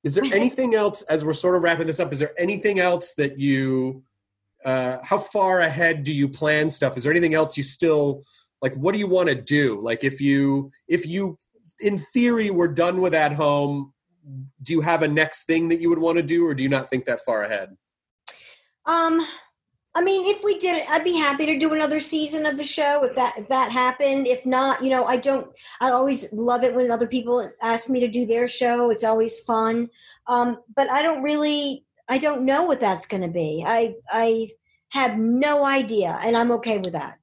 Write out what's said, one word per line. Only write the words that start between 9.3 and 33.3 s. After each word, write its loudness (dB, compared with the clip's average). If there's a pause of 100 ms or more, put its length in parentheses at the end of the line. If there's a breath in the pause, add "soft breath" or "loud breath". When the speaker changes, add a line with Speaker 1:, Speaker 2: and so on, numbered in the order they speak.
Speaker 1:
do? 0
Like, -4
if -2
you, 2 (160 soft breath)
if 0
you, -4 (440)
in 0 (140)
theory, 2
were 2
done 0
with 2
At 2
Home, -2 (720)
do -8
you 2
have 2
a 2
next 0
thing 0
that 0
you 2
would 2
wanna 2
do, 0
or -2
do -2
you 0
not 0
think -2
that -4
far -2
ahead? -6 (1120 loud breath)
Speaker 2:
Um, 2 (680 loud breath)
I 2
mean, 2
if 0
we 0
did 0
it, -6
I'd 2
be 0
happy 0
to 0
do 2
another 0
season -4
of 0
the -8
show 0
if -2
that, 0
if -12
that 0
happened. 0
If -2
not, 0
you 0
know, 2
I 0
don't, -2 (340 loud breath)
I 4
always 0
love 0
it 2
when 2
other 0
people -2 (140)
ask -2
me 2
to 2
do -2
their 2
show. 0
It's 0
always 0
fun. 0 (380 soft breath)
Um, 0 (160)
but 2
I 2
don't 0
really, -2 (260)
I 2
don't 0
know 2
what 2
that's -2
gonna -4
be. -4